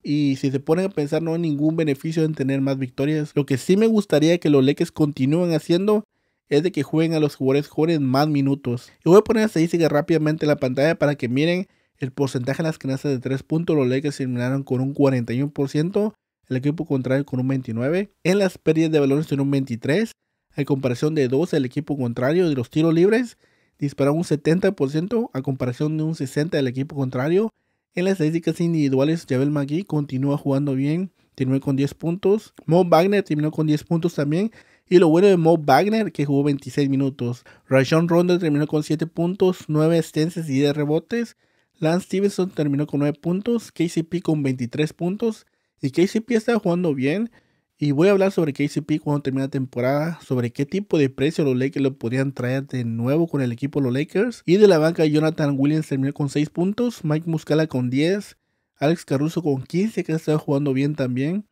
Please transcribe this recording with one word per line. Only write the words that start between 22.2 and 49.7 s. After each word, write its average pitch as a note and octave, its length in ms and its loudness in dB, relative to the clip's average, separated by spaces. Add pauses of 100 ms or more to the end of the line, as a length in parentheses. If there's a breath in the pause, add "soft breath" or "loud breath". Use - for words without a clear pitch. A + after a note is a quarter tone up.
De D3 60 0
los B2 140 -4
tiros D#3+ 240 0
libres G#3 460 2 (400)
dispararon C#3+ 400 0
un F3 60 -2
setenta E3+ 480 0
por C#3 180 -2
ciento G3 420 -2
a - 80 -6
comparación C#3 560 -4
de D#3 60 -4
un D#3+ 120 -4
sesenta D3+ 440 -4
del C3+ 80 0
equipo C3+ 300 -6
contrario. C#3 540 -2 (440)
En F3+ 100 -2
las F#3+ 80 0
estadísticas D#3+ 480 -2
individuales, D#3 680 0
Javel C#3 240 0
McGee D3 340 -4
continúa C#3+ 520 -2
jugando C#3 380 -2
bien, D3+ 380 -2 (220)
terminó C3 260 0
con C#3 160 -2
diez C#3 180 -2
puntos. F#3+ 580 -2 (140)
Mo F3 180 4
Wagner F#3 380 4
terminó D3+ 280 -2
con D#3 160 -2
diez D3+ 180 0
puntos E3+ 300 -2
también. D#3 360 -2 (380 soft breath)
Y F3+ 100 6
lo F#3 100 8
bueno F3 200 6
de F#3+ 100 6
Mo E3 180 4
Wagner, E3+ 560 2
que D3 140 -2
jugó C#3+ 160 2
veintiséis C#3 480 0
minutos. C3+ 540 -2 (220 soft breath)
Rajon D3 420 2
Rondo F3 300 4
terminó D3+ 280 0
con D3+ 160 -2
siete D#3 240 -2
puntos, F3+ 600 -2
nueve D#3 300 2
asistencias D#3+ 520 -2
y C3 40 0
diez C#3+ 220 2
rebotes. E3 600 -4 (420)
Lance E3+ 280 0
Stevenson F#3+ 440 -2
terminó D3 360 -2
con C#3+ 140 -4
nueve D3 180 -2
puntos, G#3 540 -4
K E3 160 -2
C E3 160 -4
P E3+ 160 -6
con D#3 220 -2
veintitrés C3+ 500 -4
puntos. G#3 540 -6 (340)
Y C#3 100 -4
K E3+ 160 2
C A3 140 -2
P A#3 140 -4
está A3+ 240 0
jugando F3 360 0
bien. D3+ 360 -2 (480 soft breath)
Y D3 140 0
voy D#3 160 4
a - 20 6
hablar G3 220 4
sobre D#3 200 0
K C#3+ 160 -2
C D3 140 -4
P D3+ 180 -2
cuando C#3+ 220 -2
termine C3+ 240 -4
la C3+ 40 -8
temporada, C#3 720 -2